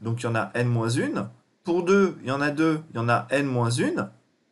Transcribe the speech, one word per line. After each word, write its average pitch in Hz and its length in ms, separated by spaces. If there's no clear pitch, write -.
donc 117 200
il - 20
y 120 40
en 113 60
a 107 200
n 123 140
moins 113 220
une. 170 360
Pour 175 200
deux, 190 380
il 113 60
y 127 40
en 139 100
a 147 80
deux, 156 400
il - 60
y - 20
en 117 100
a 117 220
n 143 160
moins 120 240
une. 185 400